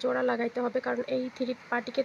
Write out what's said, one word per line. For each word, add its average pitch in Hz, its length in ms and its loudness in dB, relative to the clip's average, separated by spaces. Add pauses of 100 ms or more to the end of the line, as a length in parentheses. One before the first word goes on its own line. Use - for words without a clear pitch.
জোড়া 254 220 2
লাগাইতে 240 380 2
হবে, 247 200 0
কারণ 247 280 0
এই 254 260 0
থ্রি, 247 200 -2 (160)
বাটিকের 240 340 0